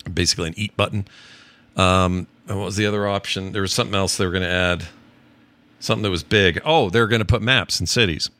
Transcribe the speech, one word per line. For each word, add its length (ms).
Basically 360
an 80
eat 220
button. 280
Um, 500
and 100
what 60
was 120
the 100
other 200
option? 460
There 100
was 120
something 200
else 220
they 80
were 80
gonna 140
add. 400
Something 240
that 60
was 120
big. 420
Oh, 240
they're 200
gonna 180
put 160
maps 360
in 80
cities. 540